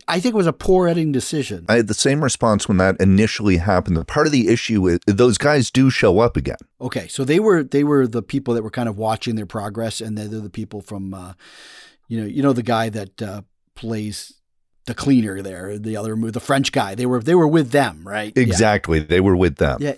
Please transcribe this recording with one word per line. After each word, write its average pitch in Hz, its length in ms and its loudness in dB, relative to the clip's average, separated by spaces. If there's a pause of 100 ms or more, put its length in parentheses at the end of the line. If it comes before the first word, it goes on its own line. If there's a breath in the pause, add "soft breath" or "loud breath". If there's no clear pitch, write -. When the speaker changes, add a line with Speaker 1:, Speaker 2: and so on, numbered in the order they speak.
Speaker 1:
I 175 120 0
think 220 160 -2
it - 20 2
was 190 80 2
a 160 80 2
poor 185 340 2
editing 170 240 0
decision. 120 560 -4
Speaker 2:
I 110 100 4
had 113 100 4
the 104 80 -2
same 143 280 0
response 113 440 0
when 101 100 2
that 92 220 4
initially 98 580 4
happened. 90 400 0
The 82 80 -4
part 151 220 0
of 151 40 0
the 123 160 2
issue 107 400 2
is 87 200 2
those 107 320 4
guys 139 320 0
do 131 180 4
show 104 300 2
up 117 180 2
again. 67 200 -6 (220)
Speaker 1:
Okay, 123 280 -8
so - 180 -6
they 151 140 2
were, 196 240 4
they 139 200 0
were 143 220 4
the 117 160 -4
people 135 320 -4
that 117 80 -2
were 110 80 -8
kind 120 180 -6
of 104 120 -8
watching 110 360 -4
their 107 120 -8
progress, 107 520 -8
and 110 160 -10
they're, 107 120 -8
they're 110 140 -10
the 101 100 -12
people 107 300 -10
from, 95 340 -12
uh, 92 180 -18 (720 loud breath)
you 113 140 -6
know, 107 60 -6
you 131 160 -4
know 139 100 4
the 120 80 -2
guy 113 280 -2
that, 104 300 -10
uh, 104 220 -10 (320)
plays 107 600 -10 (520)
the 123 80 -10
cleaner 110 480 0
there, 95 360 -12
the 107 200 -8
other 110 180 -6
mo-, 113 160 -4
the 117 80 -6
French 135 320 0
guy. 101 240 -2
They 123 100 -4
were, 123 160 0
they 156 140 2
were 165 120 6
with 151 240 2
them, 95 360 0
right? 107 280 -6
Yeah. 127 80 4
Speaker 2:
Exactly, 101 560 2
they 78 220 2
were 95 140 4
with 90 220 2
them. 69 240 0
Speaker 1:
Yeah, 143 160 -4